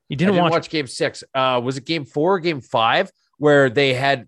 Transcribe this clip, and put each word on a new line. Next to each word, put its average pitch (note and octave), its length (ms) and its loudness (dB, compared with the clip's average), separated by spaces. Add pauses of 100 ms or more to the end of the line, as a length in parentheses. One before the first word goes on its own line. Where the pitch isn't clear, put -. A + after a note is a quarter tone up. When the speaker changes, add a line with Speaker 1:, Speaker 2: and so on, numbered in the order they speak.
Speaker 1:
You D3 80 -8
didn't F3 140 0
Speaker 2:
I - 60 2
didn't F3 80 2
Speaker 1:
watch D#3+ 80 2
Speaker 2:
watch E3 180 -2
game D3+ 160 -4
six. - 360 -6 (120)
Uh, C3 280 0
was C3 140 -4
it B2 80 -12
game D#3 220 -6
four E3 280 -2
or F#3+ 40 -2
game D#3 240 -4
five C3 480 0 (260)
where C#3+ 340 4
they C3+ 240 2
had, C3 340 -2